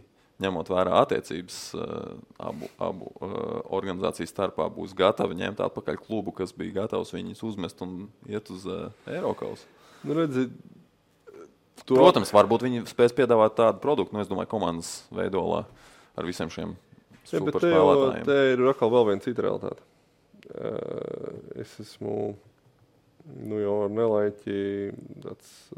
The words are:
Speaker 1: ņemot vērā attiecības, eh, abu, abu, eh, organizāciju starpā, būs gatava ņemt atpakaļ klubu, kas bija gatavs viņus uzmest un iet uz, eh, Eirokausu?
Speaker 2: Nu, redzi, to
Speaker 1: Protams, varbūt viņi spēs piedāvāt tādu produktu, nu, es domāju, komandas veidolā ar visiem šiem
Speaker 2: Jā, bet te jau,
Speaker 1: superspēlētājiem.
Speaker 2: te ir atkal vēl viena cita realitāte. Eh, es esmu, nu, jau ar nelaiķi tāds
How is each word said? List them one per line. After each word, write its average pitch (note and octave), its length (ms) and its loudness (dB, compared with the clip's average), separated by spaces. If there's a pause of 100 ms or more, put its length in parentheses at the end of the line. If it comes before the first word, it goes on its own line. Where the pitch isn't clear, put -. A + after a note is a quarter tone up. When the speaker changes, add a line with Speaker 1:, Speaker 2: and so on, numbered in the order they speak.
(400)
Speaker 1:
ņemot F#2 260 -4
vērā F#2 380 4
attiecības, - 720 -6
eh, D#2+ 420 -10 (240)
abu, - 280 -10 (120)
abu, - 400 -6
eh, - 400 -8 (100)
organizāciju F#2+ 560 -4
starpā, - 480 -4
būs F2+ 200 -12
gatava F#2+ 400 2
ņemt F#2+ 260 -6
atpakaļ F#2 380 -4
klubu, G2 360 -6
kas F#2 160 -6
bija F2+ 220 -10 (160)
gatavs F2+ 240 -4
viņus F#2 320 -10
uzmest G2+ 380 -8
un F#2 260 -12 (180)
iet G#2 240 -8
uz, F#2 160 -14
eh, F2+ 220 -8 (180)
Eirokausu? C3 600 -6 (360)
Speaker 2:
Nu, C#3+ 120 -4
redzi, C3+ 340 0 (1400)
to C3 80 4
Speaker 1:
Protams, C3 360 8
varbūt G#2 320 6
viņi B2 240 -2
spēs A#2+ 260 4
piedāvāt A2+ 440 6
tādu A2 240 4
produktu, C3+ 320 0
nu, G#2 80 -4
es F#2+ 80 -4
domāju, F#2 200 -4
komandas E2+ 540 -4 (100)
veidolā F#2 520 -2 (520)
ar - 80 -6
visiem E2+ 280 -6
šiem E2+ 240 -10 (500)
Speaker 2:
Jā, E3 140 -2
bet D3 200 -2
te E3+ 100 4
jau, - 160 6
Speaker 1:
superspēlētājiem. C3+ 380 4
Speaker 2:
te C#3 280 4
ir B2 60 2 (100)
atkal B2 220 2
vēl A#2+ 160 6
viena G2+ 160 2
cita A2 200 -2
realitāte. G2+ 380 -4 (720)
Eh, - 1120 -8
es - 180 -16
esmu, G#2+ 540 -6 (1120)
nu, G#2+ 160 -4
jau G2+ 220 0
ar G2+ 100 -2
nelaiķi G#2+ 640 0 (640)
tāds - 300 -16 (260)